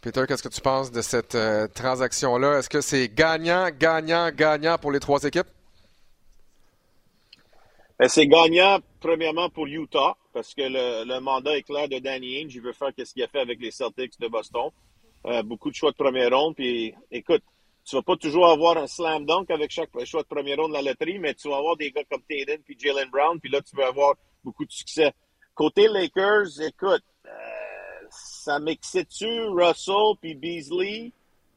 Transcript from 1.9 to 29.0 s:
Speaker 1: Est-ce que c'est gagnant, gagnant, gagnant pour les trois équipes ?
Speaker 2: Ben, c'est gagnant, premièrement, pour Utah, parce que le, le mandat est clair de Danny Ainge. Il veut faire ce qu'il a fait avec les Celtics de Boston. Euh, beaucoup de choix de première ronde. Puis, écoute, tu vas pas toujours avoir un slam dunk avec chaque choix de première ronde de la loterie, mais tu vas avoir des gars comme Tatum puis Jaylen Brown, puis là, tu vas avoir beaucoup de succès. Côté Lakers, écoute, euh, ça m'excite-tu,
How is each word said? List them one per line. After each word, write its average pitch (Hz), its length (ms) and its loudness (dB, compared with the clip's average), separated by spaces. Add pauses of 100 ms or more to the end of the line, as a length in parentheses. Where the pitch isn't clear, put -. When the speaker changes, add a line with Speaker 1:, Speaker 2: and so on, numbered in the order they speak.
Speaker 1:
Est-ce 127 120 -4
que 147 120 0
c'est 131 260 0
gagnant, 160 640 2
gagnant, 160 640 0
gagnant 156 480 2
pour 147 120 -4
les 139 80 0
trois 139 260 0
équipes ? 165 200 0 (2500)
Speaker 2:
Ben, 127 80 8
c'est 156 180 6
gagnant, 165 540 6 (200)
premièrement, 165 500 -2
pour 156 180 -8
Utah, 151 480 0 (180)
parce 117 220 -10
que 143 80 -6
le, 123 440 -4
le 127 120 -6
mandat 135 380 -2
est 135 40 -4
clair 143 260 -6
de 135 120 -6
Danny 131 420 -8
Ainge. 143 140 -14
Il 123 60 -14
veut 120 120 -10
faire 139 240 -6
ce 120 160 -12
qu'il 127 100 -4
a 113 40 -4
fait 143 120 -6
avec 120 220 -4
les 117 100 -10
Celtics 123 480 -8
de 117 80 -6
Boston. 117 420 -6 (580)
Euh, 117 160 -2
beaucoup 113 260 -8
de 135 60 -12
choix 151 160 0
de - 60 -10
première 127 340 2
ronde. 151 240 2
Puis, 117 400 -4 (160)
écoute, 143 320 0 (420)
tu - 100 -8
vas 127 60 0
pas 175 140 0
toujours 165 320 4
avoir 165 300 6
un 143 100 -4
slam 156 380 -4
dunk 180 260 0
avec 151 180 -2
chaque 165 200 -6 (160)
choix 156 180 -4
de - 40 -10
première 143 300 -6
ronde 156 140 -2
de 151 60 -4
la 139 40 -2
loterie, 156 380 -4
mais 147 160 -4
tu - 120 -14
vas 143 100 -2
avoir 156 200 0
des 147 140 -6
gars 147 180 -4
comme 131 180 -6
Tatum 147 380 -6
puis 139 140 -20
Jaylen 139 320 -2
Brown, 151 280 2
puis 131 120 -8
là, 139 100 0
tu - 140 -18
vas 135 120 2
avoir 139 280 4 (280)
beaucoup 131 220 -8
de - 60 -20
succès. - 420 0 (400)
Côté 156 340 4
Lakers, 190 760 2
écoute, 160 420 0 (240)
euh, - 20 -20 (800)
ça - 500 -6
m'excite-tu, 165 680 -4 (200)